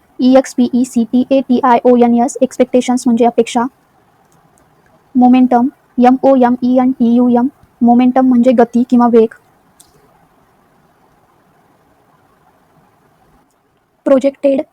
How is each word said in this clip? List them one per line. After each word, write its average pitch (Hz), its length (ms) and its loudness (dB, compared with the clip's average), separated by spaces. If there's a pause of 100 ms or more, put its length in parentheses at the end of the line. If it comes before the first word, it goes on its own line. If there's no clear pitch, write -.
(200)
ई 254 180 2
एक्स 269 160 -2
पी 240 200 -2
ई 247 120 -2
सी 240 260 -4
टी 247 200 0
ए 269 100 0
टी 247 220 -2
आय 240 200 2
ओ 247 120 2
एन 233 280 0
एस, 285 180 -6
एक्सपेक्टेशन्स 247 640 -4
म्हणजे 233 200 0
अपेक्षा. 233 400 -2 (1500)
मोमेंटम, 247 520 2 (380)
एम 254 180 4
ओ 269 120 2
एम 247 280 0
ई 247 160 0
एन 254 120 0
टी 233 240 -2
यू 247 140 0
एम, 240 180 0 (340)
मोमेंटम 247 460 2
म्हणजे 247 240 2
गती 240 380 0
किंवा 240 180 0
वेग. 226 200 2 (4000)
प्रोजेक्टेड, 277 560 -2 (120)